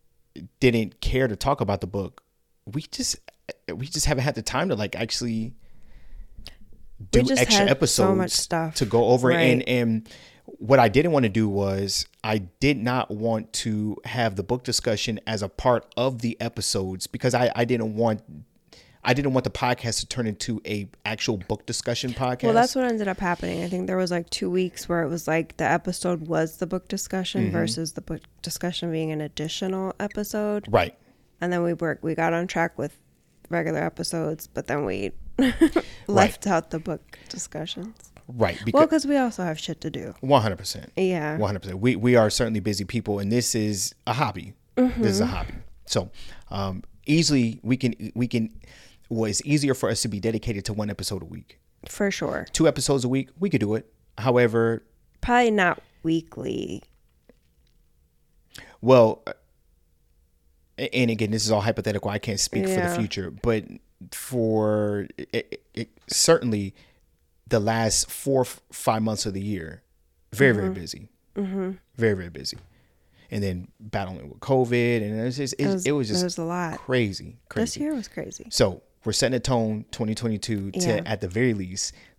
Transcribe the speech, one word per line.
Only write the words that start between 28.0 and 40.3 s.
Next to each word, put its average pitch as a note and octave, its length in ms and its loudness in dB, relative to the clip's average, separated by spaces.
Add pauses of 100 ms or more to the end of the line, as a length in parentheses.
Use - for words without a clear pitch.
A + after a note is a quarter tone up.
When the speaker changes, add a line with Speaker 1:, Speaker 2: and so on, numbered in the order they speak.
Speaker 2:
book D#3+ 200 -10 (200)
discussion E3+ 500 -6
being D#3+ 200 -2
an D#3 80 -4
additional F#3 800 -4
episode. G#3 720 -4
Speaker 1:
Right. G#2 260 2 (460)
Speaker 2:
And F3 100 0
then F3 120 2
we E3+ 100 2
worked, D#3+ 300 -4
we D#3+ 120 -2
got E3 160 0
on E3+ 160 0
track E3+ 300 -2
with D3 200 -6 (520)
regular D#3+ 340 -2
episodes, D#3+ 640 -4
but - 200 -8
then D3 180 -2
we G2 340 -4
<laughs> - 200 -10
Speaker 1:
Right. C#4 440 4 (240)
Speaker 2:
left G3+ 400 4
out E3+ 220 2
the D#3+ 100 -6
book - 380 -8 (100)
discussions. F3 680 -10 (340)
Speaker 1:
Right. A2 280 0 (140)
Speaker 2:
Well, D4 140 8
Speaker 1:
Becau- D#4 40 0
Speaker 2:
'cause D#4 160 2
we C#4+ 120 2
also A#3+ 260 0
have D#3+ 160 -4
shit - 220 -8
to D#3+ 80 -6
do. - 320 -10
Speaker 1:
One C3+ 220 6